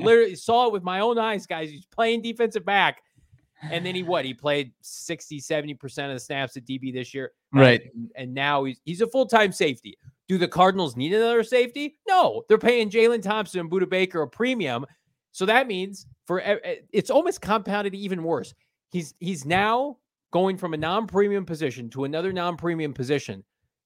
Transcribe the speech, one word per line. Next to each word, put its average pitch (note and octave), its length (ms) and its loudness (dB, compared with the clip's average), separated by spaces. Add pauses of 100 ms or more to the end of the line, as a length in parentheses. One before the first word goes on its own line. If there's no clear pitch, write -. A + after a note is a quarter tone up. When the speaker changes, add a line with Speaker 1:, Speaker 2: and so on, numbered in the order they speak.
Speaker 1:
literally A3 320 6
saw A#3+ 320 2
it A3 40 -2
with F#3+ 120 -4
my F#3 180 -2
own A#3 160 0
eyes, A3 280 -2
guys. D#3+ 240 -8
He's D3 160 -20
playing A3+ 360 0
defensive A3+ 420 -2
back." F#3 380 2 (720)
And E3+ 140 -4
then F3+ 100 -6
he, F#3 80 -4
what? E3 220 0
He C3 80 -8
played C#3+ 480 -2
sixty, - 580 -12
seventy D3 340 -4
percent C#3 380 -8
of C3 60 -6
the - 20 -10
snaps C#3 360 -8
at B2 100 -14
D C3 120 -6
B C3 140 -8
this B2+ 220 -2
year. C3+ 180 -6 (220)
Speaker 2:
Right. B2+ 420 8
Speaker 1:
And, A#2 200 -12
and B2+ 180 -10
now C#3 320 0
he's, B2+ 180 -8
he's E3+ 160 -6
a A3+ 80 2
full-time A3+ 460 2
safety. C3 440 -4 (300)
Do F#3 100 0
the E3+ 100 2
Cardinals F3+ 500 2
need D3+ 160 -2
another A3+ 280 2
safety? B3 640 -2
No. E4 440 2
They're G#3+ 80 6
paying A3+ 320 2
Jalen A3+ 320 4
Thompson G3 400 -4
and D#3+ 100 -8
Budda F#3 180 0
Baker F#3 320 0
a C#3+ 60 -4
premium. D#3+ 580 -2 (460)
So F#3 140 -4
that A#3+ 200 4
means G3 400 -8 (200)
for F3+ 160 -2
e-, G3+ 280 -2
e-, D#3 120 -8 (100)
it's G3 180 0
almost E4 300 2
compounded G3+ 560 -2
even F#3+ 280 -6
worse. D#3+ 300 -4 (360)
He's, E3+ 320 -6
he's E3+ 240 -6
now A3 540 0 (320)
going F#3 260 0
from F3+ 160 -6
a D3+ 40 0
non-premium G3 680 0
position C3 460 -6
to C3+ 120 -6
another E3 300 -4
non-premium E3+ 600 -4
position B2+ 480 -4 (440)